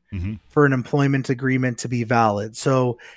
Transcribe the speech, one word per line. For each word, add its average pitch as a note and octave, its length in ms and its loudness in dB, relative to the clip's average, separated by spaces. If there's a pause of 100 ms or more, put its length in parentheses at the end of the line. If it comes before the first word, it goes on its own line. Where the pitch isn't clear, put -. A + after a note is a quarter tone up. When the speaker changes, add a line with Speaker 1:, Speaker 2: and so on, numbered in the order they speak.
(100)
Speaker 1:
Mm-hmm. G2+ 260 -6 (120)
Speaker 2:
for D3 160 4
an C#3 80 4
employment C#3 560 0
agreement B2+ 520 -2
to - 80 -6
be A#2+ 140 -2
valid. A2 540 0
So B2+ 420 0 (180)